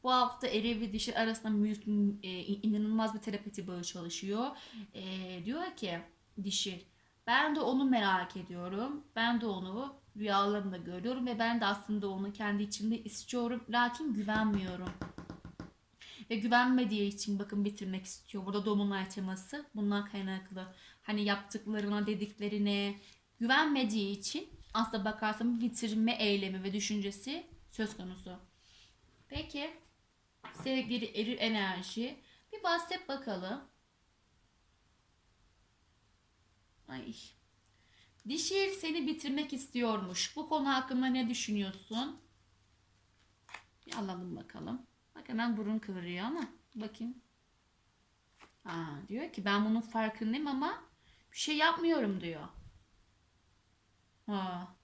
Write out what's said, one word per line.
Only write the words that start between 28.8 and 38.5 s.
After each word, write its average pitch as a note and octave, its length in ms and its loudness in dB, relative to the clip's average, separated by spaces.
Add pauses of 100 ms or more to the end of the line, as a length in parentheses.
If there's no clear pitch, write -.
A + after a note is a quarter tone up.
Peki D4 420 -4 (840)
sevgili B3 520 0
eril A3 340 -2
enerji G#3+ 840 0 (320)
bir G#4+ 100 -10
bahset E4+ 460 0
bakalım. A#3 520 -4 (3250)
Ay. B2+ 260 -8 (1120)
Dişil G4 440 2